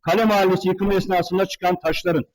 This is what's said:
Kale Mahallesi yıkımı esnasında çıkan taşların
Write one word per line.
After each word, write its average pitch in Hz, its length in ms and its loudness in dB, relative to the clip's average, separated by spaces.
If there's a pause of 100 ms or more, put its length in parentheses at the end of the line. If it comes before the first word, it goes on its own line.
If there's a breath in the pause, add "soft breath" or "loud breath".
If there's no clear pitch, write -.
Kale 202 220 0
Mahallesi 190 440 2
yıkımı 202 260 -2
esnasında 185 520 0
çıkan 180 340 -4
taşların 160 440 -2 (100)